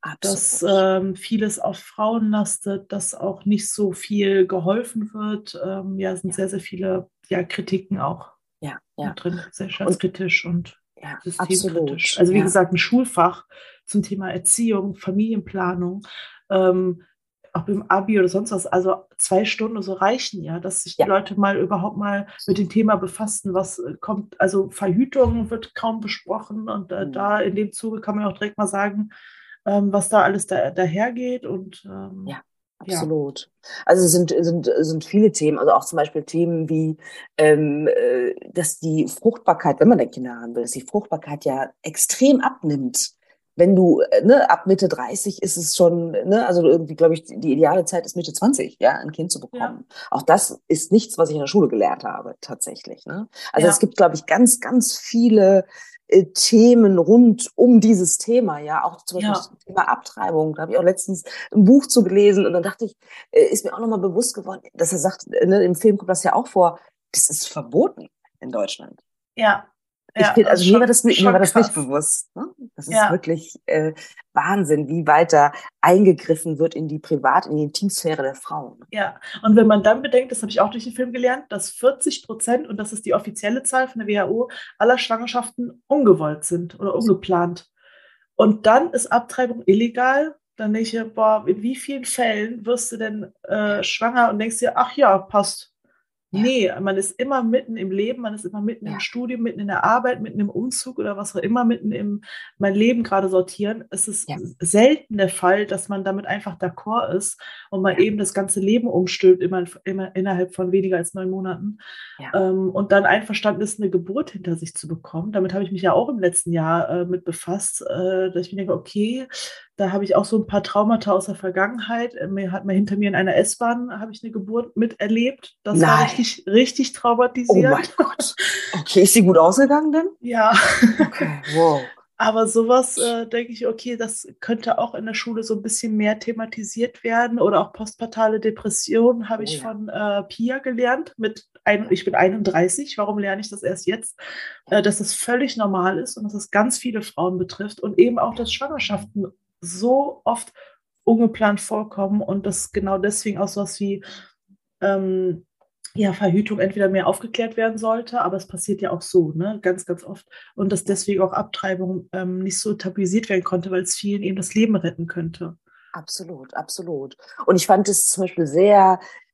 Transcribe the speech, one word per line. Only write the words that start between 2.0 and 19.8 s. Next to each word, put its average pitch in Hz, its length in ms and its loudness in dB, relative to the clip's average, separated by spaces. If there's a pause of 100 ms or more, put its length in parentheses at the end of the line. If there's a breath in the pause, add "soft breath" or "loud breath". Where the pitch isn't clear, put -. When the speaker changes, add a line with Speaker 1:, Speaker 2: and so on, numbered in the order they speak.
Speaker 2:
lastet, 196 640 -4
dass - 220 -8
auch 190 300 -8
nicht 208 260 -2
so 202 220 -2
viel 196 540 0
geholfen 202 640 -4
wird. 214 500 -8
Ähm, 190 360 -8
ja, 190 140 -4
es 180 80 -8
sind 190 100 -6
Speaker 1:
Ja. - 60 -8
Speaker 2:
sehr, 190 120 -2
sehr 185 120 -6
viele, 185 500 -6 (180)
ja, 185 140 -2
Kritiken 190 580 -4
auch - 320 -6 (280)
Speaker 1:
Ja, 143 180 -12 (180)
ja. 147 120 -6
Speaker 2:
mit - 160 -10
drin, 175 160 -4 (100)
gesellschaftskritisch 185 960 -4
und 170 320 -6 (180)
Speaker 1:
Ja, 147 260 -14
Speaker 2:
systemkritisch. 185 420 -4
Speaker 1:
absolut, 160 540 -2
Speaker 2:
Also 180 140 6
wie 202 60 4
Speaker 1:
ja. 185 60 4
Speaker 2:
gesagt, 180 280 2
ein 175 60 0
Schulfach 185 680 0 (380 soft breath)
zum 208 180 -2
Thema 196 280 -8
Erziehung, 196 680 -2
Familienplanung, 190 1080 -4 (440 loud breath)
ähm, 185 520 0 (500 soft breath)
ob 170 180 -6
im 208 200 -4
Abi 196 280 2
oder 185 100 4
sonst 196 220 -4
was, 185 160 -4
also 185 380 -2 (120)
zwei 196 300 0
Stunden 220 340 -6